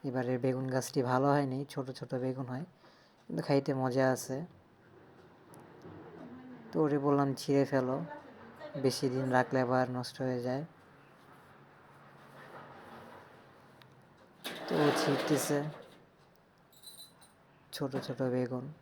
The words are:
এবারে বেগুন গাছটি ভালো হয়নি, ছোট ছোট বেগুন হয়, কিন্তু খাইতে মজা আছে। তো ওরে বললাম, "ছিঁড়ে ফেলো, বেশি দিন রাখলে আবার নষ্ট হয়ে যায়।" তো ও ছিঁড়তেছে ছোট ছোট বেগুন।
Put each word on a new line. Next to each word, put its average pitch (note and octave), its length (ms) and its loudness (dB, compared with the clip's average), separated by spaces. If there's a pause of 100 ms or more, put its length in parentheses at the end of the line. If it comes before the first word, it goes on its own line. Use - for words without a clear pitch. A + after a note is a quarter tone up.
এবারে B2+ 340 0
বেগুন C3 320 0
গাছটি C3 320 0
ভালো B2+ 240 4
হয়নি, C#3 320 4 (100)
ছোট C3 220 -6
ছোট B2+ 240 -10
বেগুন C3 320 -2
হয়, B2+ 180 -6 (640)
কিন্তু D#3+ 140 -4
খাইতে C#3 320 2
মজা C3 380 2
আছে। C3 240 -2 (2250)
তো - 160 -6
ওরে D3 160 4
বললাম, C#3+ 360 4
"ছিঁড়ে C#3 300 2
ফেলো, C3 320 2 (840)
বেশি C3+ 260 2
দিন C3 220 0
রাখলে B2+ 300 4
আবার B2+ 300 4
নষ্ট B2 320 -6
হয়ে B2+ 180 -2
যায়।" B2+ 240 -2 (4000)
তো - 100 -2
ও D3+ 120 4 (100)
ছিঁড়তেছে C#3+ 600 2 (2250)
ছোট C#3 240 -4
ছোট B2+ 260 -4
বেগুন। B2+ 420 0 (180)